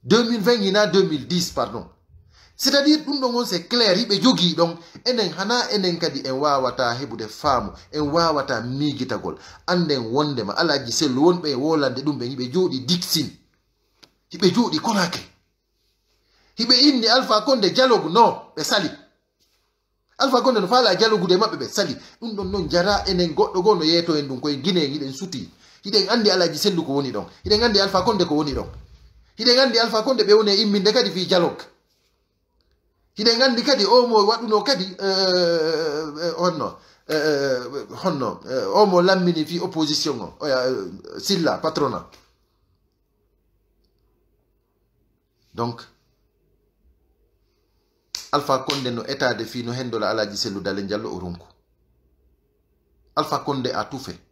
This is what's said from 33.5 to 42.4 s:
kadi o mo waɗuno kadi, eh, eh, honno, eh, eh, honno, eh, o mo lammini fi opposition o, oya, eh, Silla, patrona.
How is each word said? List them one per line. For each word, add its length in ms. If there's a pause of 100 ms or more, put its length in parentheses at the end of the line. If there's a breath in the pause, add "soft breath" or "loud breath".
kadi 220
o 220
mo 200
waɗuno 380
kadi, 200 (140)
eh, 1300
eh, 100
honno, 420 (280 soft breath)
eh, 80
eh, 460 (420)
honno, 460
eh, 260
o 120
mo 160
lammini 420
fi 160
opposition 600
o, 200
oya, 260
eh, 540
Silla, 400
patrona. 480 (3500)